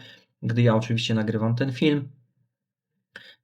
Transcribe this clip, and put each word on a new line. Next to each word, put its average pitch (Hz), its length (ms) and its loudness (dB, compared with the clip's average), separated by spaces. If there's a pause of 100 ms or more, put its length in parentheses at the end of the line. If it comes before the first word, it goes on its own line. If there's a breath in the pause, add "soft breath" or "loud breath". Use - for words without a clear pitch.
(420 loud breath)
gdy 120 200 0
ja 113 140 6
oczywiście 113 380 -2
nagrywam 110 400 0
ten 135 180 -2
film, 147 360 0 (1400 loud breath)